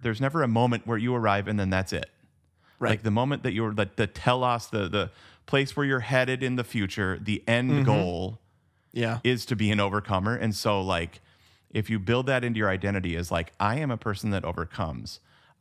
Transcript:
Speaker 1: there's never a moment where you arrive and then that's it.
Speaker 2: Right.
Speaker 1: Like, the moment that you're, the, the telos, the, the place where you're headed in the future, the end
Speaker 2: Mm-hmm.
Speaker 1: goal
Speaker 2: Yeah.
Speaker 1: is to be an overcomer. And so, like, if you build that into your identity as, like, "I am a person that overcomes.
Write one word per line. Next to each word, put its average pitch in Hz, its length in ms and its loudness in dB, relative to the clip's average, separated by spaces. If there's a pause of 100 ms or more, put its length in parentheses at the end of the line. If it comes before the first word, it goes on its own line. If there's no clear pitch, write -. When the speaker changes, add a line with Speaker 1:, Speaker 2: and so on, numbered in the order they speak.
Speaker 1:
there's 113 200 -2
never 139 200 0
a 131 60 2
moment 117 400 2
where 117 100 0
you 123 180 0
arrive 101 340 2
and 104 100 0
then 95 100 0
that's 92 220 0
it. - 180 -4 (720)
Speaker 2:
Right. 113 120 2
Speaker 1:
Like, 110 120 -2
the 110 80 2
moment 127 320 2
that 123 80 0
you're, 107 220 0
the, 104 200 0
the 107 140 2
telos, 123 600 2
the, 101 180 -2
the 98 240 0 (360)
place 139 280 0
where 143 100 0
you're 135 140 0
headed 127 420 2
in 127 140 0
the 123 80 0
future, 98 580 -2
the 104 260 -2
end 123 240 2
Speaker 2:
Mm-hmm. 143 120 4
Speaker 1:
goal 95 560 0 (540)
Speaker 2:
Yeah. 113 300 -2
Speaker 1:
is 123 240 2
to 123 100 -2
be 104 140 2
an 104 100 2
overcomer. 98 540 0
And 110 200 -2
so, 101 260 0
like, 87 380 -2 (520)
if 107 180 -2
you 110 100 0
build 120 280 0
that 127 180 2
into 117 140 -2
your 104 100 2
identity 92 480 -2
as, 85 140 -6
like, 85 280 -2
"I 110 200 0
am 147 120 -2
a 113 60 -4
person 107 320 -4
that 98 160 -2
overcomes. 80 720 -6 (420)